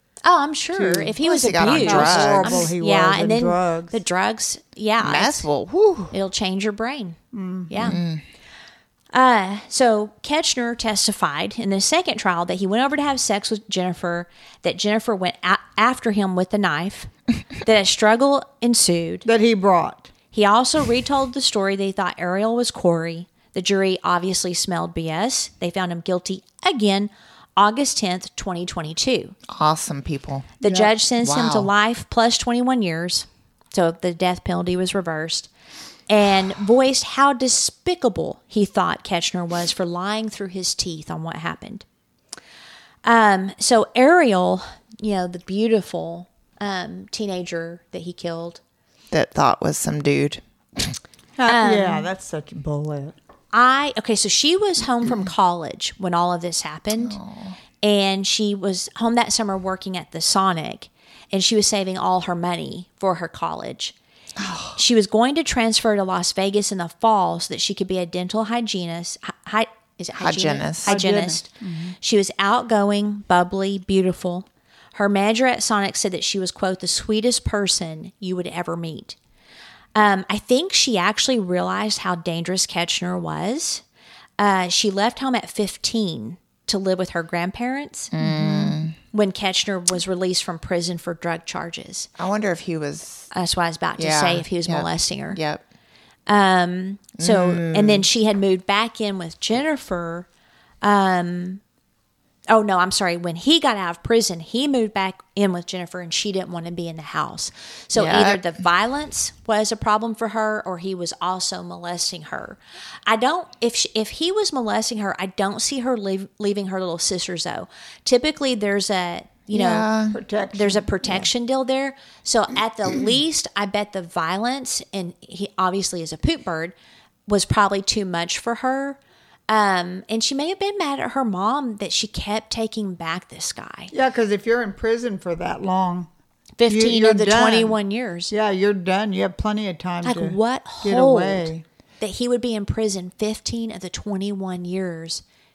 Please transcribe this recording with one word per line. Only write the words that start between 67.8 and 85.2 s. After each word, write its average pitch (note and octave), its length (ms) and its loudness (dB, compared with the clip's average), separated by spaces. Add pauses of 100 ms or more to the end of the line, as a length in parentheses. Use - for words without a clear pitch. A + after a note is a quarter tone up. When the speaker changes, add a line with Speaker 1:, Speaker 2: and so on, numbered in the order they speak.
Speaker 1:
be F#3 100 0
a F3 80 -2
dental F3+ 380 -2
hygienist. F#3+ 800 -4
Hy-, - 100 -10 (140)
hy-, A3 200 0 (320)
is F#3 120 -10
it - 60 -14
hygienist? D#3 720 -2
Speaker 3:
Hygienist. - 0 -
Speaker 1:
Hygienist. F#3+ 640 0
Speaker 2:
Hygienist. - 20 -20 (100)
Mm-hmm. E3+ 260 -8 (100)
Speaker 1:
She - 180 2
was G3 200 2
outgoing, G#3 920 2
bubbly, F#3+ 500 2
beautiful. F#3 680 0 (480)
Her G3+ 140 2
manager G#3+ 380 2
at - 160 0
Sonic G3+ 340 -2
said F#3+ 160 -2
that E3+ 120 -6
she - 140 -2
was, F#3 120 -2
quote, F#3 300 -4
"the F3+ 60 -6
sweetest A3 600 0
person F3+ 760 -2
you F#3 160 -4
would F3 100 -6
ever E3+ 300 -6
meet." E3 400 -10 (800)
Um, G3+ 360 4
I G#3 80 -2
think D4+ 340 2
she A#3 260 2
actually G#3+ 400 2
realized F#3 600 -2
how F3+ 160 -2
dangerous E3+ 520 -2
Ketchner F3+ 540 -4
was. E3+ 600 -4 (560)
Uh, F#3+ 300 2
she G3+ 220 2
left G3+ 300 0